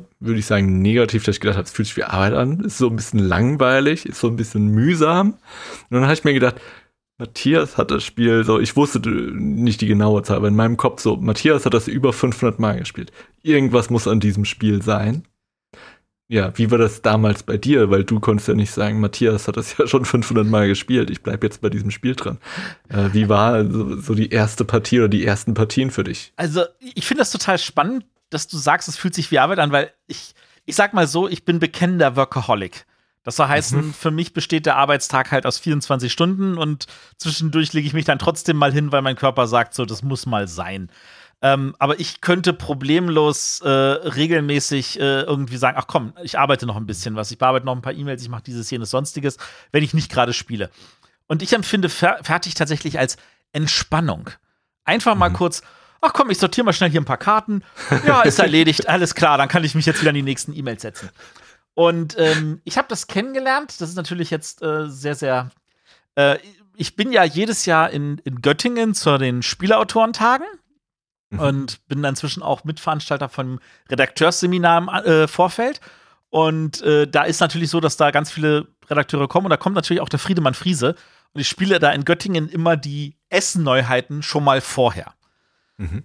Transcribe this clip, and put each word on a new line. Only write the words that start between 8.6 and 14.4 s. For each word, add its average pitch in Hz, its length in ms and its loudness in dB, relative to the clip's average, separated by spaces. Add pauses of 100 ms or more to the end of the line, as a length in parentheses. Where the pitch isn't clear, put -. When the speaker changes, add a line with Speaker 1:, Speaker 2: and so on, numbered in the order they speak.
Speaker 1:
wusste, 139 240 2
äh, 117 320 -4
nicht 113 500 0
die 107 60 0
genaue 104 360 4
Zahl, 98 140 0
aber 104 120 2
in 104 60 4
meinem 113 200 4
Kopf - 260 0
so, 110 160 2
Matthias 135 480 2
hat 117 80 0
das 113 140 2
über 131 260 0
fünfhundert 117 460 -2
Mal 113 200 0
gespielt. - 320 -12 (320)
Irgendwas 131 460 4
muss 117 180 0
an 110 120 4
diesem 101 240 2